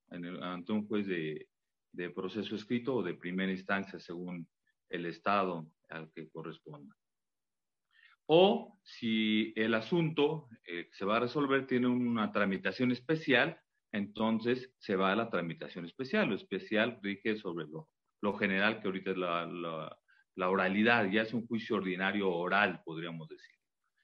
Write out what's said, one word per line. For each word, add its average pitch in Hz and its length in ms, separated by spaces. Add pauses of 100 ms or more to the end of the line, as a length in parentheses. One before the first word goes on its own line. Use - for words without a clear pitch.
(100)
En 87 160
el, 90 180
ante 90 260
un 107 160
juez 104 220
de, 80 400 (420)
de 87 200
proceso 95 440
escrito 120 400
o 110 80
de 87 120
primera 95 360
instancia, 95 480
según 87 500 (400)
el 87 180
estado 90 600 (220)
al 80 240
que 78 180
corresponda. 78 640 (1300)
O 190 580
si 110 720
el 113 180
asunto, 156 720 (180)
eh, 87 220
que - 60
se 101 100
va 104 120
a 117 40
resolver 135 460
tiene 123 220
una 120 420
tramitación 98 640
especial, 147 680 (300)
entonces 113 880
se - 160
va 95 160
a 98 60
la 113 140
tramitación 85 540
especial. 135 440
Lo 98 80
especial 110 640
rige 101 320
sobre 85 320
lo, 78 220 (340)
lo 101 120
general, 101 460
que 104 60
ahorita 95 260
es 95 40
la, 87 300
la, 85 520 (380)
la 92 140
oralidad, 98 600
ya 107 120
es 110 120
un 113 120
juicio 110 300
ordinario 95 540
oral, 90 540
podríamos 80 440
decir. - 280 (480)